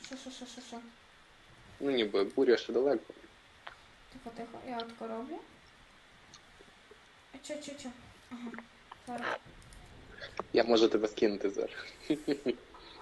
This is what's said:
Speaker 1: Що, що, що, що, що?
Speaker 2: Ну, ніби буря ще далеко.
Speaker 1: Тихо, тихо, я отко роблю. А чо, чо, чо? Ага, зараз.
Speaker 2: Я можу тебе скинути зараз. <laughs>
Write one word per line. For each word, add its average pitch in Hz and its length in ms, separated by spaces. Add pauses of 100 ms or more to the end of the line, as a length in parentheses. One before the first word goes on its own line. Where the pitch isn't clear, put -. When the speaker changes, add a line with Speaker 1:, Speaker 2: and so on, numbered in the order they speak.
Speaker 1:
Що, 269 120
що, 262 140
що, 254 140
що, 247 160
що? 233 160 (1040)
Speaker 2:
Ну, 139 120
ніби 104 320
буря 120 340
ще - 160
далеко. 127 400 (1000)
Speaker 1:
Тихо, 233 240
тихо, 233 220 (100)
я 233 80
отко 226 300
роблю. 254 320 (1900)
А 269 40 (100)
чо, 302 60
чо, 294 180 (120)
чо? 254 60 (420)
Ага, 240 200 (560)
зараз. 240 300 (1160)
Speaker 2:
Я 117 100
можу 113 240
тебе 107 200
скинути 101 420
зараз. - 260 (340)
<laughs> - 460 (460)